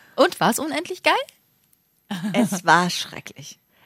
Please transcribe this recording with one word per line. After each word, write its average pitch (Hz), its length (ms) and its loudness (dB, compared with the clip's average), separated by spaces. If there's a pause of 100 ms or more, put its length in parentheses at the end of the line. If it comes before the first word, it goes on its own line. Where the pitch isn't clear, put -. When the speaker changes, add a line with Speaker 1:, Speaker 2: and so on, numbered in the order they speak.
(160)
Speaker 1:
Und 349 240 2
war's 202 180 2
unendlich 311 440 -6
geil? 330 120 4 (1160)
Speaker 2:
Es 190 320 0
war 170 260 4
schrecklich. - 680 -12 (280)